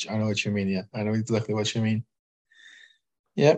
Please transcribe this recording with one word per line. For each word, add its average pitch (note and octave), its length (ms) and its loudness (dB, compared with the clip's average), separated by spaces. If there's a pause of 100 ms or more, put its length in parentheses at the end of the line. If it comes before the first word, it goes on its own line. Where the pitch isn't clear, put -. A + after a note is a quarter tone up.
I A2 80 -2
know A2 100 0
what G#2 180 -2
you G#2 60 -2
mean. G2+ 160 -2
Yeah, F#2+ 160 -2 (100)
I G#2+ 80 -4
know G#2+ 120 -2
exactly G#2+ 420 -2
what G#2+ 180 -2
you A#2 80 -2
mean. A2 220 0 (1300)
Yeah, C#3+ 220 6